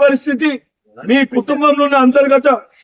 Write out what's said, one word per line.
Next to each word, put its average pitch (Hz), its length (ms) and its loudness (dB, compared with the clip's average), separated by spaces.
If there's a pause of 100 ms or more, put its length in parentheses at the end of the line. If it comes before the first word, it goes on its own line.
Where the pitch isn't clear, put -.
పరిస్థితి, 285 480 -2 (580)
మీ 254 80 2 (180)
కుటుంబంలో 285 520 0
ఉన్న 285 180 0
అంతర్గత 277 420 2 (360)